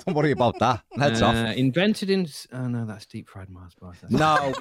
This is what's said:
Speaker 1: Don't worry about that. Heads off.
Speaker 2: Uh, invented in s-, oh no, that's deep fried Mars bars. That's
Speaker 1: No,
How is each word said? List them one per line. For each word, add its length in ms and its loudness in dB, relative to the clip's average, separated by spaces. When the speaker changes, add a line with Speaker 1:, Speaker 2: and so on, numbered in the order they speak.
Speaker 1:
Don't 80 -2
worry 160 4
about 260 2
that. 240 0
Heads 240 2
off. 140 4
Speaker 2:
Uh, 200 0
invented 540 0
in 140 2
s-, 280 -12
oh 160 -6
no, 200 -4
that's 180 -12
deep 240 -14
fried 220 -16
Mars 280 -18
bars. 220 -18
That's 100 -6
Speaker 1:
No, 500 2